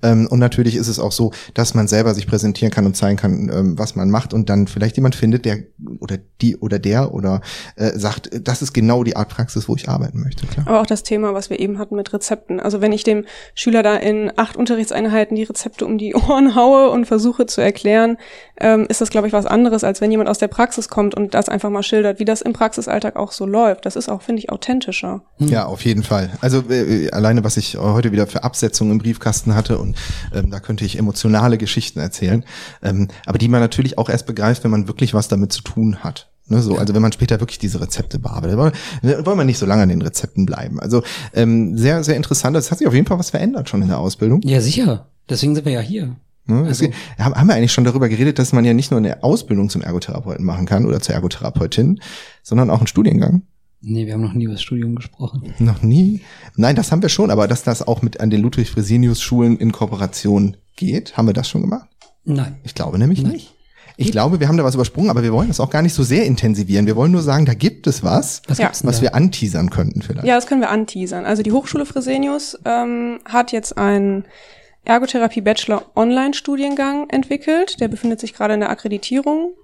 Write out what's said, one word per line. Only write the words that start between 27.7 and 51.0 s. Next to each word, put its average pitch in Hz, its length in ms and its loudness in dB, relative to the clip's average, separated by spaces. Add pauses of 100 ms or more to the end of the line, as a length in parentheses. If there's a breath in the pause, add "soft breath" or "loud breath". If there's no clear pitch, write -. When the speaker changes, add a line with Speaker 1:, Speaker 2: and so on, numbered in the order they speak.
Speaker 1:
heute 107 340 2
wieder 101 160 2
für - 160 -6
Absetzungen 110 480 0
im 107 80 4
Briefkasten 110 560 0
hatte 110 220 0
und, - 180 -2 (380 loud breath)
ähm, 98 180 0
da 98 80 -10
könnte 107 260 -6
ich 95 120 -6
emotionale 107 600 2
Geschichten 107 420 -4
erzählen, 95 440 -2 (400 loud breath)
ähm, 98 240 0 (180 loud breath)
aber 98 120 -2
die 113 100 2
man 120 140 4
natürlich 131 360 0
auch 113 120 -2
erst 120 160 -2
begreift, 110 380 0
wenn 117 80 2
man 104 160 0
wirklich 117 260 -2
was 104 140 0
damit 101 240 0
zu - 100 -6
tun 110 420 -2
hat. - 260 -10 (200)
Ne, 110 120 4
so, 104 140 0
Speaker 3:
Ja. - 40 -2
Speaker 1:
also 101 160 0
wenn 107 60 4
man 110 100 4
später 113 300 0
wirklich - 180 -6
diese 92 220 -4
Rezepte - 380 -6
bearbeitet. 87 380 -2
Wollen, 151 140 4 (540 loud breath)
wollen 196 120 2
wir 160 60 2
nicht 127 140 2
so - 80 -2
lange 101 180 4
an 92 60 4
den 87 120 0
Rezepten - 440 -2
bleiben. - 340 -6
Also, 117 240 0 (300 loud breath)
ähm, 113 440 2
sehr, 147 260 2
sehr 147 120 2
interessant. 139 400 -2
Es 156 160 0
hat 175 60 -2
sich 302 100 0
auf 120 60 4
jeden 139 120 4
Fall 180 140 0
was 180 120 -4
verändert 240 380 -2
schon 98 120 0
in 92 80 2
der 76 100 -2
Ausbildung. 107 440 2
Speaker 3:
Ja, 135 180 2
sicher. 143 460 0 (220)
Deswegen 143 260 0
sind 151 100 -4
wir 147 80 0
ja 120 80 -2
hier. 143 340 -6 (300)
Speaker 1:
Ne, 113 160 2
es 165 60 0
Speaker 3:
Also 143 180 0
Speaker 1:
ge-, 131 80 -4 (260 loud breath)
haben, 123 160 0
haben 143 120 6
wir 208 80 6
eigentlich 117 180 2
schon 127 100 4
darüber 123 240 2
geredet, 131 320 2
dass 127 140 0
man 123 100 4
ja 120 100 4
nicht 123 180 0
nur 135 80 2
eine 101 240 -2
Ausbildung 110 460 0
zum 87 120 -4
Ergotherapeuten - 640 -6
machen 90 200 -2
kann 101 200 2
oder - 160 0